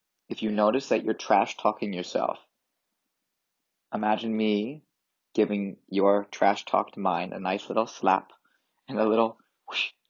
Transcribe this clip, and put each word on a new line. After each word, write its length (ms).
If 140
you 80
notice 380
that 160
you're 100
trash 420
talking 360
yourself, 460
imagine 440
me 460
giving 420
your 420
trash 340
talked 320
mind 360
a 80
nice 280
little 180
slap 460
and 100
a 100
little 300
whoosh, 240